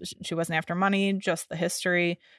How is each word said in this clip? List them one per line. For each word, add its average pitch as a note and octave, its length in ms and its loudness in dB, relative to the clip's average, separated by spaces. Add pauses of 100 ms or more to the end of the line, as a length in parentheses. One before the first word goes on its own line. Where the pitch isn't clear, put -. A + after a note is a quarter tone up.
Sh-, - 80 -10 (100)
she E3+ 140 -6
wasn't E3 220 0
after E3+ 180 -2
money, G3 380 2
just F#3+ 340 -2
the - 80 -8
history. F3 640 0 (200)